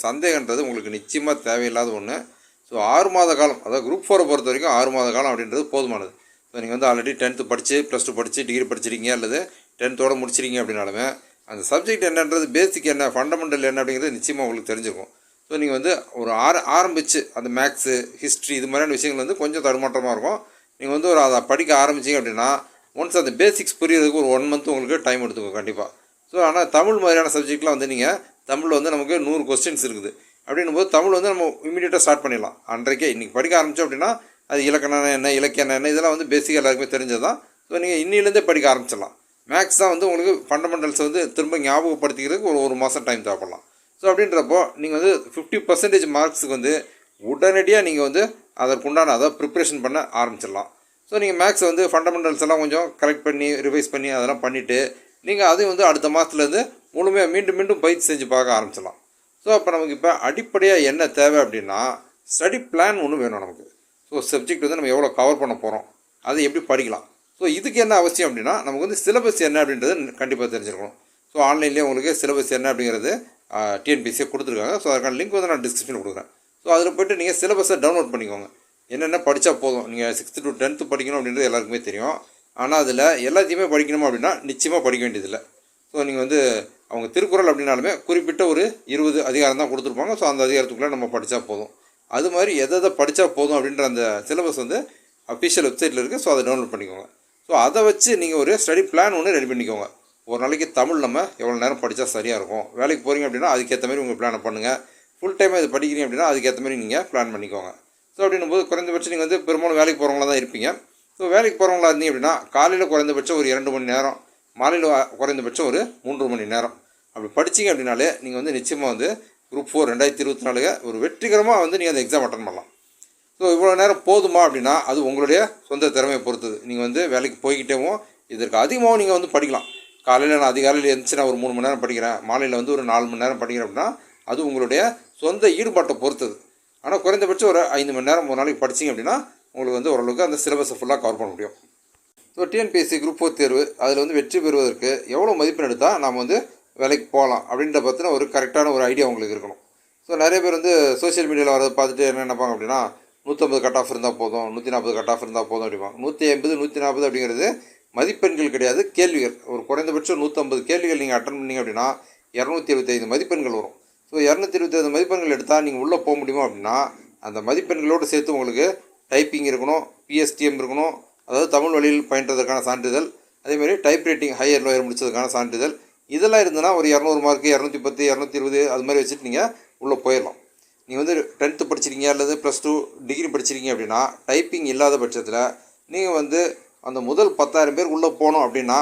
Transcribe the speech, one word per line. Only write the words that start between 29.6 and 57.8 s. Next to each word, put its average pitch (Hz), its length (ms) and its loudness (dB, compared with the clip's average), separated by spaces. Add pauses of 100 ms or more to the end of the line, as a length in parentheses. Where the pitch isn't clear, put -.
இருக்குது. 104 260 -10 (340)
அப்படின்னும் 160 260 -2
போது 185 160 2
தமிழ் 170 220 4
வந்து 185 160 2
நம்ம 170 360 -2
இமிடியேட்டா 175 320 -2
ஸ்டார்ட் 147 300 4
பண்ணிடலாம். 117 280 -4 (140)
அன்றைக்கே 120 340 -4
இன்னைக்கு 117 320 -2
படிக்க 160 300 2
ஆரம்பிச்சோம் 151 260 -2
அப்படின்னா, 170 300 -2 (280)
அது 143 180 -2
இலக்கணம் 143 400 2
என்ன, 139 280 0
இலக்கியம் 139 360 0
என்ன, 135 200 0
இதெல்லாம் 156 280 2
வந்து 147 200 0
பேசிக்கா 147 160 0
எல்லாருக்குமே 135 520 0
தெரிஞ்சது 120 140 -4
தான். 170 240 -2 (260)
So, 170 100 -6
நீங்க 175 360 -2
இன்னிலேருந்தே 202 280 4
படிக்க 147 320 4
ஆரம்பிச்சிடலாம். 120 360 -6 (380)
மேத்ஸ் 185 280 2
தான் 196 120 4
வந்து 175 200 0
உங்களுக்கு 170 460 0
ஃபண்டமெண்டல்ஸ் 156 420 -4
வந்து 156 360 -2
திரும்ப 160 240 -2
ஞாபகப்படுத்திக்கிறதுக்கு 147 840 0
ஒரு, 160 200 2
ஒரு 131 140 0
மாசம் 131 280 -2
டைம் 117 200 -2
தேவைப்படலாம். 92 380 -6 (400)
So, 190 120 4
அப்படின்றப்போ 175 600 2
நீங்க 151 220 -6
வந்து 180 200 4 (180)
ஃபிஃப்டி 147 320 -4
பர்சன்டேஜ் 180 460 4
மார்க்ஸுக்கு 156 340 0
வந்து 135 380 -2 (460)
உடனடியா 190 500 4
நீங்க 160 200 0
வந்து 143 340 0 (220)
அதற்குண்டான, 131 420 0
அதாவது 147 300 4
ப்ரிப்பரேஷன் 147 520 -2
பண்ண 131 200 -2
ஆரம்பிச்சிடலாம். 107 640 -4 (420)
So, 208 100 -2
நீங்க 190 300 2
மேத்ஸ் 185 260 2
வந்து 180 120 2
ஃபண்டமெண்டல்ஸ் 165 540 0
எல்லாம் 156 180 4
கொஞ்சம் 156 400 -2
கரெக்ட் 147 220 2
பண்ணி, 147 320 -2
ரிவைஸ் 139 380 0
பண்ணி, 135 180 -4
அதெல்லாம் 131 300 -2
பண்ணிட்டு, 127 560 -2 (260)
நீங்க 202 260 2
அதையும் 185 280 4
வந்து 196 80 4
அடுத்த 151 260 4
மாசத்துலேருந்து 156 640 0 (220)
முழுமையா 190 360 2
மீண்டும் 185 260 0
மீண்டும் 190 240 0
பயிற்சி 170 340 2